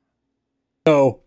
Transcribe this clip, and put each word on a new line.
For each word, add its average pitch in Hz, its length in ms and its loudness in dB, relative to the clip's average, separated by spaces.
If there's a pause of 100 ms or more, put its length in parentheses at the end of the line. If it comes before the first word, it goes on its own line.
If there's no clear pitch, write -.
(840)
No, 139 420 0